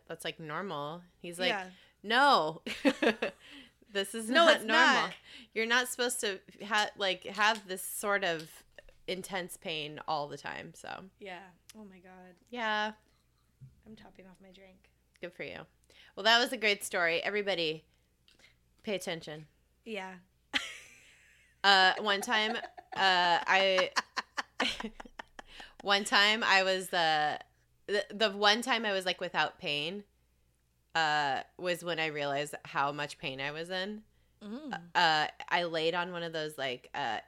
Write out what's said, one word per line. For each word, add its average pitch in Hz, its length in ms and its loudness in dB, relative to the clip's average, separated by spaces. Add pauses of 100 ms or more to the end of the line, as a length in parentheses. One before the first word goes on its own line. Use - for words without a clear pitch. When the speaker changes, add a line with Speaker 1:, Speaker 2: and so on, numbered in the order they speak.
Speaker 1:
that's, - 180 -12
like, 160 140 -8
normal." 160 600 -8 (200)
He's 175 180 -12
like, 180 100 2
Speaker 2:
Yeah. 196 160 -4 (380)
Speaker 1:
"No. 208 580 4 (220)
<laughs> 269 180 2 (920)
This 196 240 -4
is 226 120 -6
Speaker 2:
No, 320 180 6
Speaker 1:
not 311 100 8
Speaker 2:
it's 208 100 -6
Speaker 1:
normal. 277 380 6
Speaker 2:
not. 185 100 -6 (400)
Speaker 1:
You're 226 140 -2
not 247 200 2
supposed 247 340 -2
to 196 180 -2 (260)
ha-, 208 320 2
like, 190 280 -2
have 208 420 0
this 185 160 -8
sort 202 400 -2
of 165 260 -2 (580)
intense 185 480 -8
pain 151 520 -8
all 147 200 -2
the 147 100 -12
time." 85 360 -12
So. - 160 -16 (300)
Speaker 2:
Yeah. 185 220 -16 (360)
Oh 214 100 -20
my 185 120 -20
God. 185 340 -20 (160)
Speaker 1:
Yeah. 214 440 -2 (920)
Speaker 2:
I'm 220 100 -20
topping 190 300 -20
off 185 160 -20
my 196 100 -20
drink. 185 380 -20 (320)
Speaker 1:
Good 175 120 -8
for 160 100 -10
you. 87 160 -10 (560)
Well, 196 80 -8
that 226 160 8
was 247 120 0
a 247 60 -6
great 208 260 2
story. 170 400 0
Everybody, 180 600 -2 (1000)
pay 208 140 -6
attention. 165 500 -10 (400)
Speaker 2:
Yeah. 190 280 -10 (400)
<laughs> - 60 0 (1040)
Speaker 1:
Uh, 190 380 6
one 202 180 0
time, 220 380 -2
uh, - 20 -6 (880)
I, 190 440 4 (680)
<laughs> - 140 -2 (1080)
one 202 220 4
time 214 400 6
I 190 200 6
was, 190 300 0
uh, 156 440 2 (500)
the, 202 260 -2
the 208 180 0
one 208 300 4
time 233 240 -2
I 208 60 0
was, 190 140 -2
like, 180 140 -2
without 170 400 -2
pain, 165 440 -6 (920)
uh, 151 460 2 (160)
was 170 260 -4
when 170 160 -4
I 160 80 0
realized 147 480 -4 (100)
how 147 260 -2
much 147 260 -8
pain 135 240 -8
I 143 100 -4
was 165 180 -10
in. 202 340 -6 (400)
Speaker 2:
Mm. 240 300 -12 (220)
Speaker 1:
Uh, 160 320 4 (220)
I 175 140 0
laid 165 320 0
on 180 160 -4
one 170 120 -8
of 165 100 -8
those, 156 240 -6
like, 131 360 -6
uh, 117 340 -4